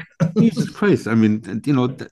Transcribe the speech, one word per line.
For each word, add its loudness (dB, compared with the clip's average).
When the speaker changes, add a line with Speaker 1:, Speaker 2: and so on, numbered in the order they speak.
Speaker 1:
<laughs> -2
Speaker 2:
Jesus 2
Christ! 0
I 0
mean, 2
th-, -8
you 0
know, 2
th-, -10